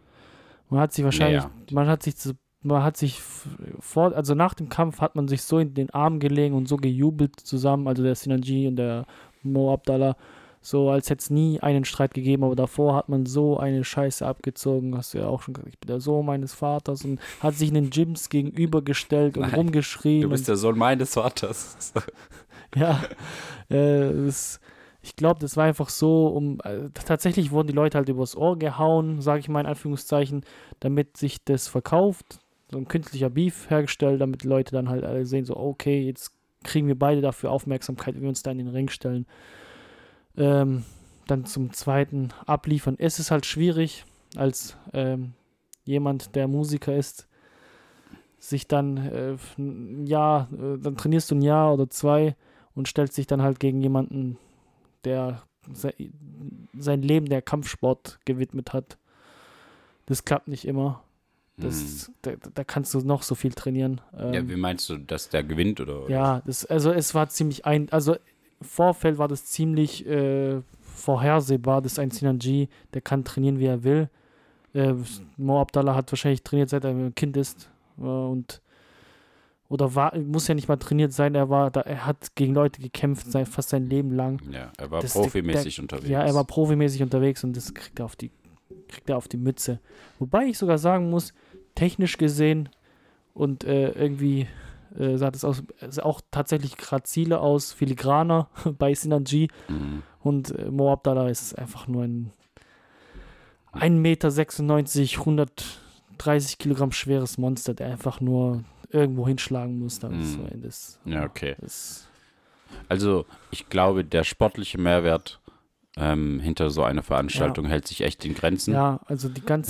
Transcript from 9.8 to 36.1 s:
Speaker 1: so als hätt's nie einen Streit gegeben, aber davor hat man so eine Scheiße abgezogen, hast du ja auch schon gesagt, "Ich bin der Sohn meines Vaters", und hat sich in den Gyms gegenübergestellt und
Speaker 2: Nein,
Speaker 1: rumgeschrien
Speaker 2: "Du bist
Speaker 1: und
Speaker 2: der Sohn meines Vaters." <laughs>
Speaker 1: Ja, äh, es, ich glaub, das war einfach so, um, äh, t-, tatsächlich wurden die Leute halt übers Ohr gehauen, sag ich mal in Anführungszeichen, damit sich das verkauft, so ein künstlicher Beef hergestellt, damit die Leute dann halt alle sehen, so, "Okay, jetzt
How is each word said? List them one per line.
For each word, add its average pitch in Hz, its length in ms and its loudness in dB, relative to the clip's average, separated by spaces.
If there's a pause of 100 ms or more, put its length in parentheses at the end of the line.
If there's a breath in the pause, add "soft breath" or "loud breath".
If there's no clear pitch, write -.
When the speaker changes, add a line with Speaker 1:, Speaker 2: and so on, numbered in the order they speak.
Speaker 1:
so 139 280 2
als 139 200 0
hätt's - 200 -2
nie 156 320 4
einen 143 240 2
Streit - 280 0
gegeben, 135 300 2
aber 131 120 2
davor 139 400 2
hat 143 140 0
man 135 160 2
so 143 320 2
eine 135 280 0
Scheiße - 420 -2
abgezogen, 131 680 -2
hast 123 180 -8
du - 60 -4
ja 104 80 -2
auch 131 140 -2
schon 135 120 -10
gesagt, 135 200 -12
"Ich - 60 -20
bin - 80 -14
der 123 140 -4
Sohn 147 240 2
meines 139 280 -4
Vaters", 143 520 -4
und 135 140 -4 (200 loud breath)
hat 151 160 2
sich 151 140 2
in 147 60 2
den 143 140 4
Gyms 160 400 0
gegenübergestellt 147 1080 2
und 135 60 0
Speaker 2:
Nein, 131 120 0
Speaker 1:
rumgeschrien 151 680 2
Speaker 2:
"Du - 60 2
bist 135 140 0
Speaker 1:
und 127 60 -4
Speaker 2:
der 104 80 4
Sohn 110 200 2
meines 127 360 4
Vaters." - 840 -4
<laughs> 107 60 -2 (720 loud breath)
Speaker 1:
Ja, 151 260 2 (720 loud breath)
äh, 143 400 4
es, 143 480 -4 (420 loud breath)
ich - 140 -18
glaub, 160 240 2
das 143 180 -6
war 156 60 4
einfach 156 260 2
so, 160 380 4
um, 147 360 -2
äh, 104 260 -8
t-, - 160 -14
tatsächlich 170 460 2
wurden 151 180 2
die 143 40 -2
Leute 151 240 4
halt 139 120 2
übers 127 260 -2
Ohr 170 240 0
gehauen, 156 600 2
sag 147 180 2
ich 143 100 -10
mal 147 120 0
in 147 40 -2
Anführungszeichen, 143 760 -2 (400 loud breath)
damit 143 360 0
sich - 260 -4
das 135 260 0
verkauft, 180 720 0 (300)
so - 80 -8
ein 131 100 -8
künstlicher 139 440 -2
Beef 165 400 -2
hergestellt, 143 500 2
damit 131 220 -2
die 131 40 -4
Leute 131 260 2
dann 127 160 0
halt 127 160 -2
alle 131 200 -2
sehen, 131 200 -2
so, 123 120 -6
"Okay, 143 440 0
jetzt 131 320 -6 (300)